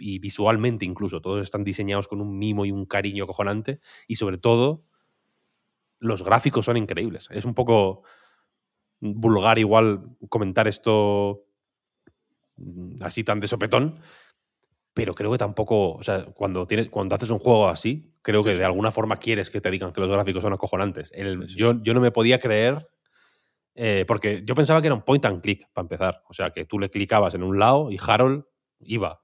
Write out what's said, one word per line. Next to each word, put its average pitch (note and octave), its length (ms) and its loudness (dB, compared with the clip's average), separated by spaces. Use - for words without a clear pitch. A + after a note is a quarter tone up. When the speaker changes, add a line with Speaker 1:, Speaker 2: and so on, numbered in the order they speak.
Speaker 1:
y G2 180 -8
visualmente G#2+ 640 0
incluso, F2+ 360 -6
todos F#2+ 220 -4
están G#2 200 -6
diseñados G2+ 460 -4
con G2+ 120 -8
un G2+ 160 -8
mimo G2+ 300 -2
y G2 60 -2
un G2 140 -6
cariño G2+ 360 -4
acojonante G2+ 560 -4
y A2 80 -6
sobre F#2+ 220 -4
todo B2 460 2
los A2 240 -4
gráficos A2+ 440 2
son A#2+ 100 2
increíbles. G#2 540 -4
Es G#2 160 -8
un A#2+ 80 -4
poco G#2+ 480 2
vulgar A2 580 2
igual G#2+ 560 2
comentar G#2+ 400 0
esto G2+ 800 0
así G#2+ 240 -6
tan G#2+ 160 0
de G2+ 80 -4
sopetón, A#2+ 500 0
pero G#2 220 -4
creo G#2+ 180 -2
que B2 60 0
tampoco, G#2 560 0
o - 80 -16
sea, F#2+ 240 -4
cuando F#2 400 -4
tienes, A2 240 -2
cuando G2 240 -2
haces A2+ 160 -4
un A2 80 0
juego G#2+ 320 6
así, A#2+ 500 -4
creo G#2+ 220 2
Speaker 2:
Sí, G#2+ 60 0
Speaker 1:
que G#2 40 2
Speaker 2:
sí. F2+ 60 0
Speaker 1:
de F#2 80 2
alguna G2 240 0
forma G#2+ 260 -2
quieres G#2 320 -4
que G2+ 140 -6
te F#2 80 -2
digan F#2+ 240 -6
que G2 80 -2
los F#2+ 80 0
gráficos G2 320 0
son G2+ 100 -2
acojonantes. F#2 640 -4
El, F#2+ 300 -6
Speaker 2:
Sí, F2+ 100 -16
sí. F#2 40 -8
Speaker 1:
yo, A#2 240 2
yo A2+ 120 2
no B2+ 60 4
me B2 100 4
podía A#2 300 4
creer, B2 500 0
eh, G#2 320 0
porque G#2 380 -2
yo B2 100 -4
pensaba D#3 280 4
que D#3+ 60 0
era C#3 60 2
un G#2 80 -4
point C#3 220 2
and F#2+ 160 0
click, G2 320 -4
para F2+ 120 -6
empezar. F#2 440 -4
O - 60 -20
sea, F2+ 160 -4
que E2 160 -10
tú G#2 120 -6
le G2 120 -4
clicabas G2+ 420 2
en F2+ 100 -6
un F#2+ 160 0
lado C3 320 4
y G#2 60 -6
Harold C3 380 2
iba F#2+ 440 -6